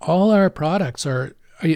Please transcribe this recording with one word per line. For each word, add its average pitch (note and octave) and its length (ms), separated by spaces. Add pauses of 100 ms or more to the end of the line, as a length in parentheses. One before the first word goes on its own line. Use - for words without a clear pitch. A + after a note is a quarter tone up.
all F#3 280
our G3 200
products D#3 560
are, C3 320 (240)
I, D#3+ 140